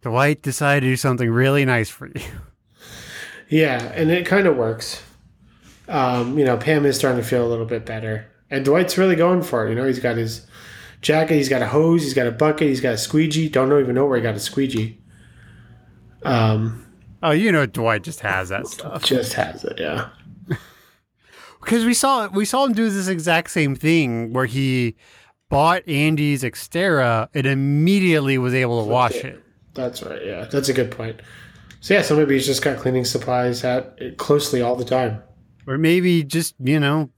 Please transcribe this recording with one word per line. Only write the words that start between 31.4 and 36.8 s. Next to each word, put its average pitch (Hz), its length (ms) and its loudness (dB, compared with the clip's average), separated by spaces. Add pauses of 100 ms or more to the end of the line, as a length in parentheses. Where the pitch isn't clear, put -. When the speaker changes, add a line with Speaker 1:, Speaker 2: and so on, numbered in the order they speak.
Speaker 2:
So, - 140 0
yeah, 190 80 2
so 151 120 2
maybe 143 200 4
he's 131 100 0
just 135 180 -2
got 135 140 -2
cleaning 127 280 -2
supplies 123 580 -2
at 127 340 -4 (200)
closely 147 440 0
all 120 140 0
the 123 100 -6
time. 117 360 -2 (460)
Speaker 1:
Or 135 120 -4
maybe 170 440 2
just, 156 300 -4 (100)
you 147 160 2
know 147 380 0